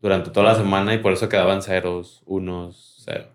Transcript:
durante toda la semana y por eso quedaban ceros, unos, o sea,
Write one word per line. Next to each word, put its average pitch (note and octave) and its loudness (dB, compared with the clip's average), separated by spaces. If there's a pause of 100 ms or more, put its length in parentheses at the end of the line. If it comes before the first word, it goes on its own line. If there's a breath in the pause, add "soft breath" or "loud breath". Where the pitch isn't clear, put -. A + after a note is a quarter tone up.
durante F#2+ 0
toda G#2 4
la A2+ 6
semana G2+ 2
y A2+ 0
por G2+ 2
eso G#2 -2
quedaban G2 2
ceros, F2+ -6
unos, F2+ -8
o - -20
sea, - -10